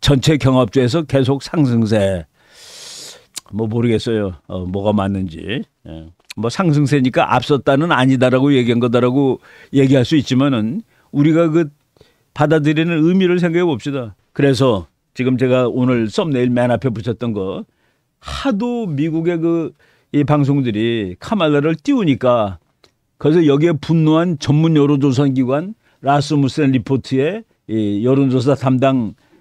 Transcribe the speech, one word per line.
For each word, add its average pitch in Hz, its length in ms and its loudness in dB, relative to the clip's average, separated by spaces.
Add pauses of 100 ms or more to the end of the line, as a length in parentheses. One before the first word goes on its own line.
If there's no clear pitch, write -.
전체 143 380 2
경합주에서 127 640 0
계속 135 400 0
상승세. 110 840 0 (1300)
뭐 110 140 -4
모르겠어요. 110 680 0 (120)
어, 92 140 -10
뭐가 98 340 -2
맞는지. 95 680 -4 (240)
예. 80 200 -16 (300)
뭐 110 120 -4
상승세니까 143 880 0
앞섰다는 143 580 0
아니다라고 131 640 2
얘기한 120 260 2
거다라고 123 600 0 (340)
얘기할 135 320 4
수 160 100 2
있지만은, 131 640 0 (320)
우리가 160 380 2
그 160 180 0 (640)
받아들이는 156 760 2
의미를 180 340 2
생각해 170 240 0
봅시다. 135 500 -4 (180)
그래서 127 540 0 (260)
지금 127 240 -2
제가 127 320 2
오늘 123 400 0
썸네일 131 400 -2
맨 123 220 0
앞에 120 180 0
붙였던 113 460 -6
거, 95 300 -8 (560)
하도 240 680 -4
미국의 165 540 -2
그 165 320 -2 (400)
이 147 120 2
방송들이 117 960 0
카말라를 160 560 0
띄우니까, 127 840 0 (580)
그래서 156 300 2
여기에 151 340 2
분노한 160 600 0
전문 160 340 2
여론조사 143 540 2
기관 135 460 -2 (260)
라스무센 143 720 0
리포트의 139 720 -2 (240)
이 104 360 -2
여론조사 131 520 2
담당 127 580 0 (260)